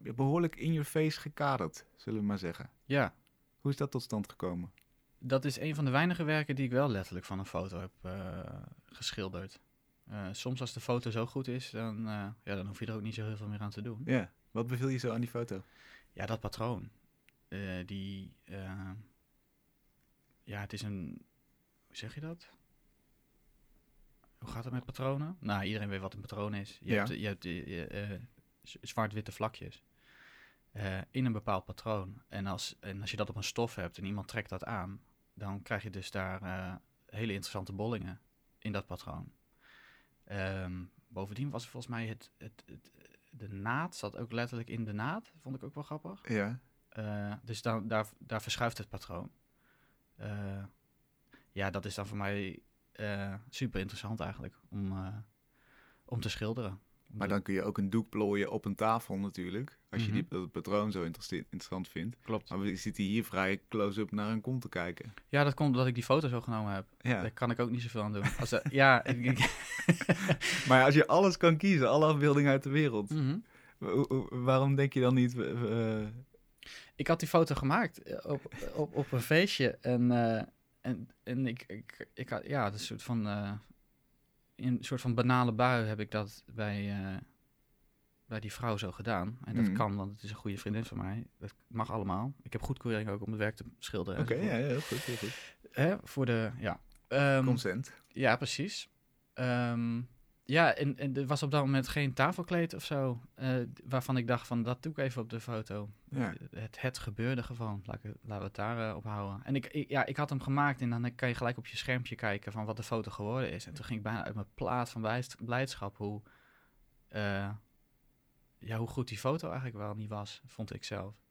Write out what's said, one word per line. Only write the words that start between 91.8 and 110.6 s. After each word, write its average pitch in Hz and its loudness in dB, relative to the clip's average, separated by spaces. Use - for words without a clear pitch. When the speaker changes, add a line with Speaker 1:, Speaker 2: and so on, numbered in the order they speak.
Speaker 2:
allemaal. 104 0
Ik - -14
heb - -4
goedkeuring 110 -2
ook 101 -2
om 101 -6
het 110 -2
werk 107 0
te - -14
schilderen 98 -2
Speaker 1:
Oké, 117 2
Speaker 2:
enzovoort. 107 2
Speaker 1:
ja, 139 2
ja, - 0
heel 135 0
goed, - -2
heel 127 -4
goed. - -8
Speaker 2:
Hè, 160 4
voor 135 0
de, 113 2
ja. 110 -2
Ehm, 135 6
Speaker 1:
Consent. 117 2
Speaker 2:
ja, 123 4
precies. - -2
Ehm, 120 2
ja, 147 6
en, 135 0
en 135 -2
er 135 0
was 143 0
op 139 0
dat 147 4
moment 135 4
geen 139 0
tafelkleed 170 2
of - -6
zo, 131 0
eh, 131 0
d-, - -18
waarvan 131 0
ik 120 0
dacht 120 2
van, 120 2
"Dat 123 -2
doe 160 -4
ik 151 -8
even 131 -2
op 113 -6
de 113 -6
foto." 107 -6
Speaker 1:
Ja. 117 -2
Speaker 2:
Het, - -10
het 127 -2
gebeurde 117 -2
gewoon. 113 -6
Laat 104 -8
ik - -10
het, 107 -10
laten 104 -8
we 95 -6
het 101 -8
daar, 113 -2
eh, 98 -6
op 104 -10
houden. 101 -6
En 135 0
ik, 131 0
ik, 147 -4
ja, 135 2
ik - -4
had 147 0
hem 135 -2
gemaakt 139 2